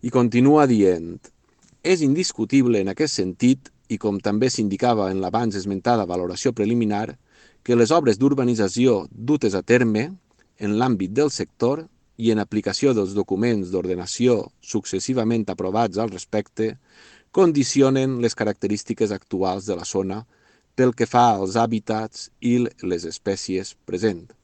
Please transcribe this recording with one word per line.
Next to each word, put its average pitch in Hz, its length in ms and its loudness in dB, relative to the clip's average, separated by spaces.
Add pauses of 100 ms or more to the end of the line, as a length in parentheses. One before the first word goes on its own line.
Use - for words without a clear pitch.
I 127 80 -6
continua 127 560 6
dient, 92 480 2 (680)
"És 175 200 2
indiscutible 131 800 2
en 95 100 -2
aquest 147 280 -2
sentit, 117 500 0 (220)
i 107 80 -6
com 101 200 -2
també 107 300 0
s'indicava 104 640 0
en 95 100 -4
l'abans 104 340 -2
esmentada 98 540 -2
valoració 90 460 -4
preliminar, 110 600 -2 (460)
que 120 160 2
les 113 120 4
obres 135 280 4
d'urbanització 120 920 2
dutes 117 440 0
a 92 80 0
terme 120 460 2 (500)
en 104 200 -2
l'àmbit 104 360 -2
del 143 160 2
sector 135 540 -4 (320)
i 113 140 2
en 107 80 2
aplicació 107 540 0
dels 98 220 0
documents 101 560 -2
d'ordenació 92 760 -2 (120)
successivament 113 880 -2
aprovats 95 480 -2
al 110 120 -4
respecte, 107 600 -6 (580)
condicionen 135 880 2
les 117 140 0
característiques 104 760 -2
actuals 95 540 -4
de 98 140 -4
la - 80 -12
zona 95 360 -4 (520)
pel 127 220 2
que 117 120 0
fa 123 240 4
als 95 220 -2
hàbitats 113 760 -4 (120)
i 120 160 2 (240)
les 87 260 -4
espècies 95 680 -6 (100)
present." 90 420 -4 (160)